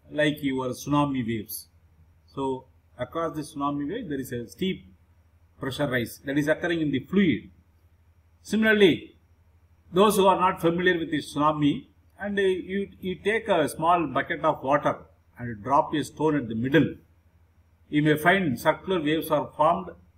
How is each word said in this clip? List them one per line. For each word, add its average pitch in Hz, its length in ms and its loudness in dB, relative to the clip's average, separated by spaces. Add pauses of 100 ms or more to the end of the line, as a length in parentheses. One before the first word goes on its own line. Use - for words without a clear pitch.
like 147 320 0
your 131 280 -2
tsunami 139 580 -2
waves. 113 400 -8 (680)
So 135 340 -6 (300)
across 156 380 -6
the 156 60 -6
tsunami 143 480 -6
wave, 220 180 -8
there 139 140 -6
is 127 100 -10
a 120 160 -8
steep 180 380 -6 (720)
pressure 135 300 -4
rise 123 340 -4
that 139 140 -4
is 147 100 0
occurring 165 320 0
in 151 120 -2
the 131 80 0
fluid. 151 500 0 (920)
Similarly, 208 760 2 (720)
those 196 240 4
who 190 120 4
are 180 120 6
not 180 220 0
familiar 175 360 2
with 160 140 -6
the 151 60 0
tsunami, 147 680 0 (300)
and, 202 220 -4
uh, - 20 2
you, 190 480 -2 (120)
you 185 140 -6
take 220 340 -2
a 160 180 2
small 165 400 2
bucket 139 380 -4
of - 180 0
water 143 360 0 (380)
and 117 240 -10
drop 143 320 2
a 147 120 0
stone 151 320 -2
at 123 100 -4
the 113 80 -6
middle, 131 400 2 (960)
you 147 120 0
may 151 140 4
find 165 420 2
circular 170 440 -2
waves 151 280 -2
are 139 280 -2
formed 175 320 2 (280)